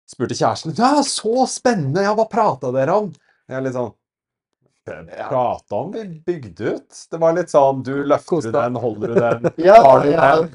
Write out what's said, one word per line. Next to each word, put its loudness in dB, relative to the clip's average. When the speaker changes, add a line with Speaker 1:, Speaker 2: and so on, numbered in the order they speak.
Speaker 1:
spurte -6
kjæresten, -4
«Ja, 2
så -2
spennende, -2
ja, 0
hva 0
pratet -2
dere 0
om?» -4
Jeg -8
er -6
litt -4
sånn, -6
«Prate -16
Speaker 2:
Ja. -4
Speaker 1:
om, -6
vi -10
bygde -6
ut.» -16
Det -8
var 2
litt -2
sånn, 4
du -6
løfter 0
Speaker 3:
Kos -2
Speaker 1:
du -8
Speaker 3:
deg. 0
Speaker 1:
den, -2
holder -4
du 0
den, 0
Speaker 2:
<laughs> -20
Ja, 6
Speaker 1:
tar 8
du 0
Speaker 2:
ja, 4
Speaker 1:
den? 0